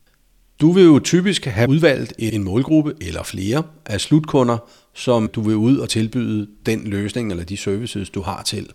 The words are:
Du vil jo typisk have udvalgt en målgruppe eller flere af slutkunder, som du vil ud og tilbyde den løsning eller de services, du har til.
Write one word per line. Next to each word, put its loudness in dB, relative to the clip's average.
Du 6
vil 8
jo 10
typisk 0
have 0
udvalgt 2
en -4
målgruppe 0
eller -8
flere -4
af -4
slutkunder, 2
som 0
du -8
vil 0
ud 4
og -6
tilbyde -2
den -2
løsning -4
eller -6
de -10
services, -6
du -8
har -8
til. -8